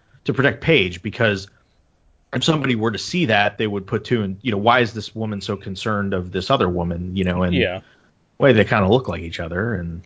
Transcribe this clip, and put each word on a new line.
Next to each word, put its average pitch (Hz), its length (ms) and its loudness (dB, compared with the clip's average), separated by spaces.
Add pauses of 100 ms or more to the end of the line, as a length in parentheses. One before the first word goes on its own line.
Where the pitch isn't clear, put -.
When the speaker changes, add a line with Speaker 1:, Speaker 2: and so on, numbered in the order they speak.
(240)
Speaker 1:
to 143 80 -2
protect 127 300 0
Paige, 92 400 2
because 104 440 0 (840)
if 127 100 -2
somebody 139 320 0
were 110 160 0
to 101 80 -8
see 175 280 -2
that, 104 320 2
they 113 80 0
would 101 200 -4
put 110 180 -4
two 117 180 0
and, 95 200 -4
you 127 80 -4
know, 101 80 -2
"Why 117 220 4
is 113 140 0
this 107 200 -10
woman 107 280 -6
so 101 140 -4
concerned 101 580 -4
of 90 180 -4
this 92 180 -4
other 117 200 2
woman?" 87 460 -4
You 95 80 0
know, 90 180 0
and 90 120 0
Speaker 2:
Yeah. 95 260 0 (580)
Speaker 1:
way 139 160 6
they 104 100 6
kinda 104 240 2
look 127 200 4
like 85 140 -6
each 85 180 -10
other, 90 340 -4
and, 85 320 -8